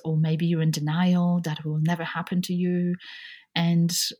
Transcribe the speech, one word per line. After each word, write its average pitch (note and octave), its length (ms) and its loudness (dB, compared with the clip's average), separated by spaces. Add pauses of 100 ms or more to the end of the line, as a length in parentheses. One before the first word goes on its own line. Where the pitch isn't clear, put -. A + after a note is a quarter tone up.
or D#3+ 120 -2
maybe D#3+ 300 2
you're E3+ 160 2
in D#3+ 80 2
denial F3 720 2
that D#3 160 -4
it D#3 80 -12
will D#3 160 -2
never E3 220 0
happen F3 380 -4
to F3+ 100 -6
you. F3+ 420 0 (600)
And, E3+ 420 2 (240)